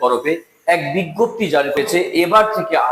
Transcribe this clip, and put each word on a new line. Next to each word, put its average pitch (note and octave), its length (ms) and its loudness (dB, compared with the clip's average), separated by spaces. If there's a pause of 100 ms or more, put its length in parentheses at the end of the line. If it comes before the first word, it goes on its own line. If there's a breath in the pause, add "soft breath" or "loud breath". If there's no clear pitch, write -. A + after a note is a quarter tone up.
তরফে B2 320 0 (400)
এক E3+ 60 0 (160)
বিজ্ঞপ্তি G3 580 -2
জারি C#3 220 2
হয়েছে। C#3+ 220 0 (260)
এবার G#3+ 220 4 (100)
থেকে E3 200 -2 (160)